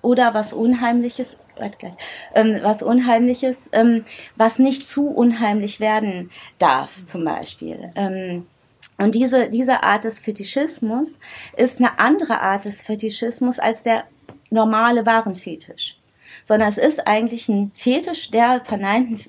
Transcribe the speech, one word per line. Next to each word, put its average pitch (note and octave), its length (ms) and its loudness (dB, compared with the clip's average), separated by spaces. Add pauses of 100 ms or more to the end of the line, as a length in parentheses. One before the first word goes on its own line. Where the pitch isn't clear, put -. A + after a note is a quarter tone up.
Oder A#3+ 320 4
was G#3+ 180 -2
Unheimliches, A#3+ 840 0 (220)
warte G3+ 200 -10
gleich, F#3 140 -16 (420)
ähm, A3 280 4
was G#3+ 200 0
Unheimliches, B3 920 2
ähm, A3+ 320 4 (320)
was A3+ 220 4
nicht C4+ 280 2
zu C#4+ 220 -2
unheimlich A3 720 0
werden G#3+ 500 -2 (280)
darf, C#3+ 460 0
zum E3+ 200 -8
Beispiel. - 720 -8
Ähm, F#3 500 -6 (520)
und G#3 180 2
diese, B3 340 2
diese B3 320 0
Art G#3 220 2
des A3 160 -6
Fetischismus A#3+ 960 -4 (380)
ist B3 240 2
eine - 180 2
andere C4+ 420 2
Art G3 260 0
des - 180 -10
Fetischismus A3 760 -4
als A3+ 240 -2
der A3+ 220 0 (460)
normale A3 540 2
Warenfetisch. G#3+ 920 -4 (480)
Sondern G#3+ 240 2
es G#3 100 -2
ist - 300 2
eigentlich A3+ 400 0
ein G3+ 260 0
Fetisch, D#4+ 560 -2
der A#3+ 340 2
verneinten G#3+ 640 -2